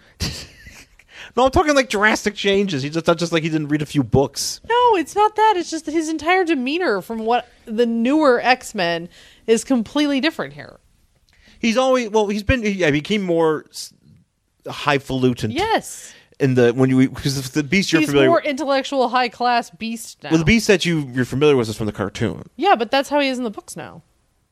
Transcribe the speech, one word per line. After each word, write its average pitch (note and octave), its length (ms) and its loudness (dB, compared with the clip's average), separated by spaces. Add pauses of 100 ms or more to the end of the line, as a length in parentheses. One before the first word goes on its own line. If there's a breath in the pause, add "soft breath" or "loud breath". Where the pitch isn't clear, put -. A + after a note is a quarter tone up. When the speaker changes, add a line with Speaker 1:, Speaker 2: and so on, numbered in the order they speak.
(200 loud breath)
Speaker 1:
<laughs> - 80 -6 (1080 loud breath)
No, B3 100 2
I'm C4 60 0
talking, D4+ 240 2
like, C4+ 140 2
drastic G#3 440 0
changes. G3 480 0
He's D3 120 -6
just, E3 120 -4
not E3+ 140 2
just, E3+ 120 -4
like, E3 120 4
he E3 60 0
didn't D#3 180 -2
read D3+ 160 -2
a - 20 -4
few D3 180 0
books. - 640 0
Speaker 2:
No, A#4+ 280 4
it's D#4+ 200 -4
not G#4+ 200 2
that. A4 200 4
It's E4+ 140 -4
just D#4+ 160 -8
that D#4 60 -6
his D#4 180 -2
entire E4 340 0
demeanor D4 560 -2
from A3 260 -8
what A#3 220 0 (180)
the A#3 200 0
newer A#3+ 560 2
X-Men F3 680 -2 (380 soft breath)
is A3+ 180 2
completely C#4 560 0
different A3 360 -4
here. C#3 240 -20 (800 soft breath)
Speaker 1:
He's A3+ 180 0
always, B3+ 320 2
well, G#3 180 0
he's G#3 140 -4
been, A#3+ 220 0
he, G#3 80 -2
yeah, F3+ 160 0
he D3 60 6
became F3 280 -2
more E3 480 0
s-, - 240 -16 (720)
highfalutin. B2+ 840 -2
Speaker 2:
Yes. F#4+ 600 -4 (280 soft breath)
Speaker 1:
In C3 160 0
the, A#2+ 180 6
when C3 160 2
you, C3 200 4
'cause C3+ 420 -6
the D3+ 120 0
Beast F3+ 280 -2
you're - 100 2
Speaker 2:
He's D3 80 0
Speaker 1:
familiar C#3 200 4
Speaker 2:
more - 80 4
Speaker 1:
with - 80 -2
Speaker 2:
intellectual, C4+ 640 -2
high-class B3 600 -2
Beast A3+ 520 -12
now. C#3+ 80 -12
Speaker 1:
Well, D#3+ 80 4
the E3 60 -2
Beast G#3+ 220 4
that G3 180 4
you, D#3+ 280 0
you're B2+ 120 0
familiar C#3+ 300 4
with A#2 140 2
is G#2+ 80 -6
from A2+ 100 -6
the G#2 40 -2
cartoon. - 640 -6
Speaker 2:
Yeah, F4 200 2
but A3+ 140 -2
that's C#4 200 -2
how D4 100 0
he C#4 80 0
is B3+ 100 -2
in B3+ 60 -6
the A3+ 80 -6
books - 240 -18
now. C#3 260 -16 (500)